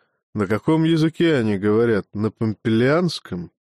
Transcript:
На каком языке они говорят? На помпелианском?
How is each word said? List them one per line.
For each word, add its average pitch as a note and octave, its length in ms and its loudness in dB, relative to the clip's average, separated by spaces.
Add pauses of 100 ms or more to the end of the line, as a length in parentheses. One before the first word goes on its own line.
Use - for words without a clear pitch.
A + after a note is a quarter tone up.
(340)
На G2+ 120 -2
каком D#3 380 0
языке D#3+ 520 2
они G#2+ 220 0
говорят? G#2+ 560 0
На G#2 160 -4
помпелианском? C3+ 1200 -2 (100)